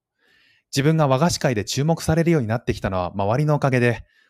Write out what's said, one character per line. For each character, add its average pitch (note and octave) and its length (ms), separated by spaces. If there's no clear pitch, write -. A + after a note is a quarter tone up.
自 C#3 140
分 D#3+ 120
が D3+ 120
和 C3 100
菓 C3 120
子 - 80
界 C3 180
で G2+ 80
注 - 180
目 D#3+ 200
さ D#3+ 120
れ E3 80
る E3 80
よ E3 80
う C3 40
に G#2+ 40
な A2 120
っ - 60
て - 80
き - 60
た A2 100
の F#2+ 100
は F2+ 160
周 G2+ 240
り D3+ 80
の D3+ 100
お - 20
か C#3 120
げ B2+ 100
で、 A#2+ 240